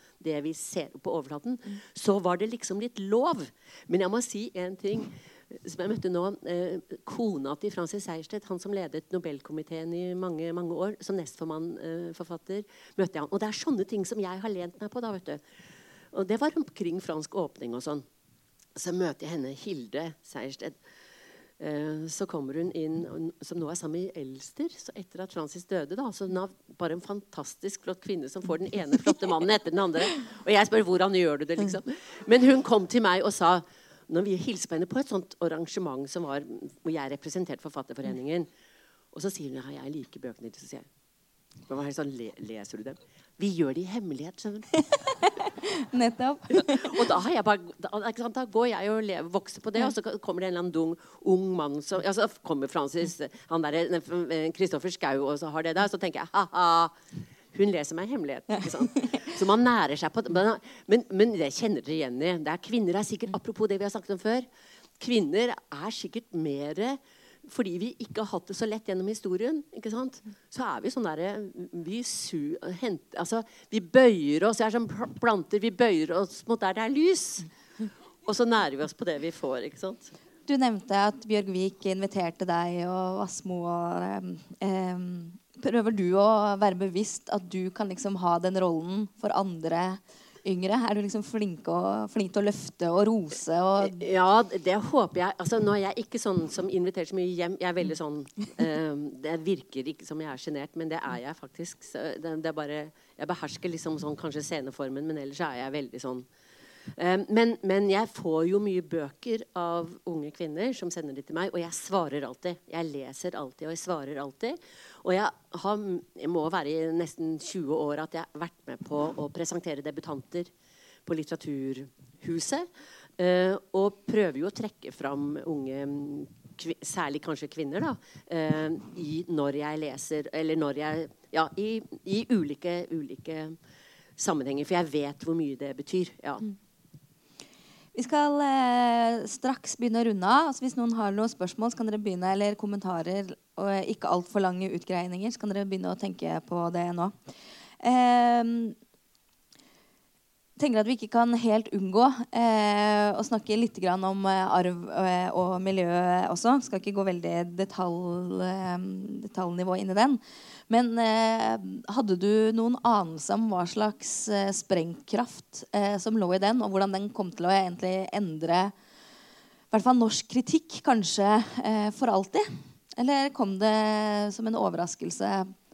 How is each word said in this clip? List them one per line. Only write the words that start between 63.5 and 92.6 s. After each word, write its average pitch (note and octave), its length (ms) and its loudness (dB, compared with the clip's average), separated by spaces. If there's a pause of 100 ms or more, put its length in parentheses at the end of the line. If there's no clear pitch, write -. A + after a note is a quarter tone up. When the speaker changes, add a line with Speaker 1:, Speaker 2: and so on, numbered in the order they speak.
Speaker 1:
det G3 140 0
vi G3+ 60 -2
har - 40 -6
snakket G3+ 220 -6
om F3+ 80 -6
før, B3 240 0 (540)
kvinner A3 560 2
er D#3 400 -10
sikkert A3+ 320 -8 (100)
mere, D#3 600 -2 (520)
fordi F#3+ 260 -2
vi G#3 140 -4 (100)
ikke G#3+ 220 -6
har G3+ 80 -4
hatt F#3 180 -4
det G3 80 -10
så A3+ 140 -2
lett G#3+ 180 -6
gjennom F#3+ 220 0
historien, G#3+ 480 -2 (180)
ikke A3+ 160 -8
sant? B3+ 300 -6 (320)
Så - 100 -6
er D3+ 220 -4
vi B3+ 80 -2
sånn G#3+ 160 -2
der, F#3+ 320 -4 (420)
vi G3 240 -6
su-, D3+ 480 -4 (240)
hent-, - 400 -6
altså, A3+ 220 -2 (320)
vi G#3+ 100 0
bøyer F3 640 8
oss, A3+ 140 2
jeg A3 80 4
er G#3+ 80 2
som A#3 100 0
pl-, A3+ 220 -6 (100)
planter, G#3 400 2
vi G#3+ 140 0
bøyer F3 420 4
oss F#3+ 320 -2
mot A3+ 140 0
der F#3+ 160 2
det A3 80 0
er C4+ 80 0
lys. D#4+ 320 4 (960)
Og G#3+ 160 -2
så A#3+ 100 4
nærer F#3+ 320 4
vi D3+ 60 -2
oss - 100 -8
på E3+ 140 -4
det D3+ 160 0
vi E3 100 -4
får, B2+ 320 -4
ikke - 140 -16
sant? - 300 -8 (360)
Speaker 2:
Du C#4+ 80 2
nevnte A3 400 2 (140)
at G#3 180 -6
Bjørgvik F#3+ 640 -2
inviterte F#3+ 560 -2
deg F3 380 0
og F#3 400 -2
Wassmo F3+ 400 -6
og, F3 420 -2
em, F#3+ 260 -6 (280)
em, F#3 440 -2 (580)
prøver A3 320 2
du F3+ 200 2
å G3+ 120 8 (320)
være F#3+ 200 4
bevisst G3 520 -2
at F#3+ 200 0
du F#3 200 -2
kan G3+ 200 -4
liksom G3 280 -4
ha E3+ 200 4
den F#3 200 0
rollen F3+ 460 2 (140)
for G#3 160 -2
andre F3 640 0 (460)
yngre? F#3+ 320 2
Er A3+ 220 2
du G#3 80 0
liksom G#3 180 -2
flink G3+ 480 -4
å, E3+ 60 4 (340)
flink F#3+ 240 0
til G#3 60 4
å G#3 80 4
løfte - 420 -2